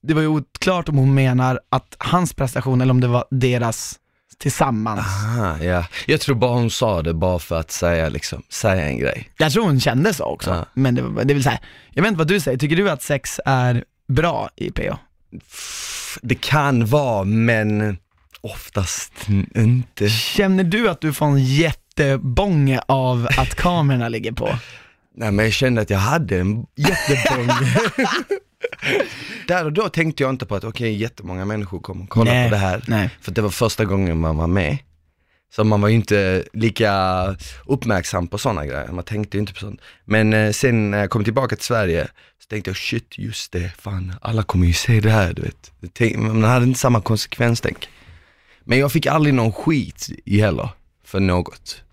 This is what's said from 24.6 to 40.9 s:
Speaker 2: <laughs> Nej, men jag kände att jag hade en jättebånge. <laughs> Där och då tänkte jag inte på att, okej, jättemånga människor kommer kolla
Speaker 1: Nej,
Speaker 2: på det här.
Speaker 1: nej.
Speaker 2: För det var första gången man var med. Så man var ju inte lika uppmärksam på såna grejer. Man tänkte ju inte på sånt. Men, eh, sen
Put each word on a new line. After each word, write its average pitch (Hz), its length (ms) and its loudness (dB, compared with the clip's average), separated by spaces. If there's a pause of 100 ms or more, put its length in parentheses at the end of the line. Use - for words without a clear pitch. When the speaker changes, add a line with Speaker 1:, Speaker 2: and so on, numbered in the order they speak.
Speaker 2:
<laughs> - 320 -20
Nej, 110 160 -4
men 101 120 4
jag 110 100 2
kände 123 260 2
att 104 100 -4
jag 98 80 2
hade 101 420 0
en 104 260 0 (100)
jättebånge. 147 760 0 (420)
<laughs> 254 200 0 (1300)
Där 175 160 0
och 151 80 -2
då 196 160 0
tänkte 160 340 -2
jag 131 80 2
inte 127 160 -6
på 101 100 -4
att, 92 80 -6
okej, 113 320 -4
jättemånga 92 480 -8
människor 104 360 -6
kommer 92 260 -12
kolla 117 260 4
Speaker 1:
Nej, 123 160 4
Speaker 2:
på 110 60 4
det 101 60 2
här. 95 260 0
Speaker 1:
nej. 107 240 0 (100)
Speaker 2:
För - 120 -10
det 101 100 0
var 104 80 0
första 113 340 0
gången 92 360 0
man 80 160 0
var 80 100 0
med. 90 320 0 (760)
Så 107 100 0
man 107 160 4
var 104 80 4
ju 110 60 6
inte 98 580 2
lika 107 400 0 (720)
uppmärksam 95 640 -2
på 101 100 -6
såna 92 280 -2
grejer. 65 260 -8
Man 87 120 -8
tänkte 104 320 -6
ju 101 40 0
inte 101 120 -6
på - 80 -16
sånt. 101 200 -12 (240)
Men, 110 280 4
eh, 107 200 4
sen 110 380 2